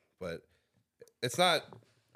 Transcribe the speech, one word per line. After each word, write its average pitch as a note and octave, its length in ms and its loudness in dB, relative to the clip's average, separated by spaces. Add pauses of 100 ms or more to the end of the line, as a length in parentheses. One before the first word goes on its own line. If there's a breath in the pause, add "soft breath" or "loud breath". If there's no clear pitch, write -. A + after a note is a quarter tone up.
(200)
but E2+ 220 -6 (800)
it's B2 160 -4
not F3 240 4 (540)